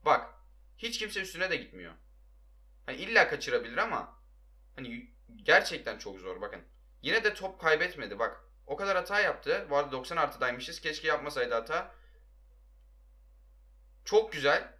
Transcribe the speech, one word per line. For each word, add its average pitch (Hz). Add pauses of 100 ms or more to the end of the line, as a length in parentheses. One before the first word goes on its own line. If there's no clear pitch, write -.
Bak, - (440)
hiç 233
kimse 208
üstüne 185
de 160
gitmiyor. 90 (920)
Hani 131
illa 202
kaçırabilir 123
ama 180 (540)
hani 131
y-, 120 (360)
gerçekten 156
çok 95
zor 92
bakın. 101 (400)
Yine 208
de 208
top 190
kaybetmedi 156
bak. - (220)
O 185
kadar 196
hata 196
yaptı. 175
Bu 143
arada 139
doksan 131
artıdaymışız. 131
Keşke 156
yapmasaydı 139
hata. 156 (2000)
Çok 220
güzel. 143